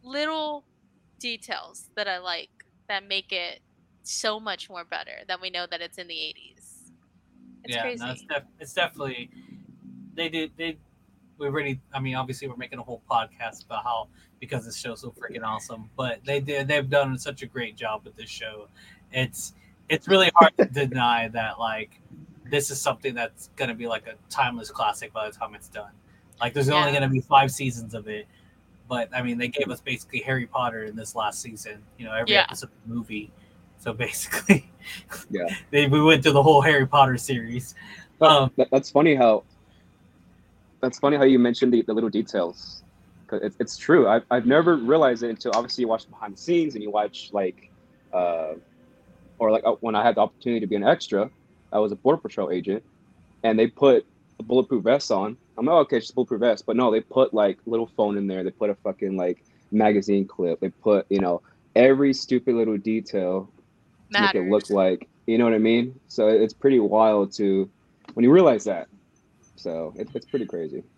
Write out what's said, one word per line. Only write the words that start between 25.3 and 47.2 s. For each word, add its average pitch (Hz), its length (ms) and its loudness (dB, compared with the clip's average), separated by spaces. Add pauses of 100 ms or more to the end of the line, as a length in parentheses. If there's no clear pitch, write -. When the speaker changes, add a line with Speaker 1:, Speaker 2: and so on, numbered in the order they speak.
Speaker 2:
time 101 200 -12
it's 101 120 -20
done. 104 240 -16 (480)
Like, - 140 -4
there's 139 160 0
only 147 240 2
Speaker 1:
Yeah. 143 60 0
Speaker 2:
gonna 135 120 -2
be 131 100 0
five 139 300 0
seasons 117 420 -10
of 107 140 -14
it, 107 200 -12 (640)
but, 120 240 -6
I 127 80 -6
mean, 120 160 -4
they 120 120 -4
gave 139 200 -6
us 120 120 -10
basically 123 400 -10
Harry 131 260 -4
Potter 117 380 -6
in 107 100 -12
this 110 180 -14
last 107 280 -6
season, 107 420 -16 (160)
you 117 60 -14
know, 110 80 -12
every 113 200 -2
Speaker 1:
Yeah. 190 100 4
Speaker 2:
episode - 260 -10
of - 180 -20
the 117 80 -10
movie. 107 360 -10 (480)
So 120 140 -8
basically, - 800 -2 (280)
<laughs> - 300 -18
Speaker 3:
Yeah. 90 240 -4 (180)
Speaker 2:
they, 147 160 4
we 147 140 4
went 151 220 6
through 160 80 6
the 139 100 6
whole 147 200 8
Harry 143 260 4
Potter 131 300 4
series. 120 580 -6 (420)
Speaker 3:
But 156 140 8
Speaker 2:
Um, 139 240 4
Speaker 3:
that, 127 160 2
that's 135 180 0
funny 151 240 4
how 117 300 4 (1400)
that's 127 180 -4
funny 143 180 4
how 139 60 6
you 131 160 8
mentioned 120 340 4
the, 117 80 4
the 110 120 -2
little 113 160 0
details. 98 760 -4 (440)
'Cause - 160 -4
it's, 104 160 -6
it's - 180 -6
true. 143 300 6
I've, 113 240 4
I've 123 140 0
never 160 320 4
realized 127 460 2
it 120 60 -4
until 113 240 -6
obviously 120 280 -2
you 117 80 0
watch 113 200 -4
behind 104 260 -16
the - 20 -20
scenes 165 380 -2
and 107 80 -10
you 104 60 -8
watch, 104 440 -4